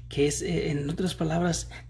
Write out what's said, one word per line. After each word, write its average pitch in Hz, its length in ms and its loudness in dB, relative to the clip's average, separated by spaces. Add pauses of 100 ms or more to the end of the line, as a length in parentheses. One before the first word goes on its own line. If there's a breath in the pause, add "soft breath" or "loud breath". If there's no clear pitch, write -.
que 143 180 2
es, 147 160 2
eh, 160 300 0
en 143 180 0
otras 175 260 -2
palabras, 170 540 0 (200 loud breath)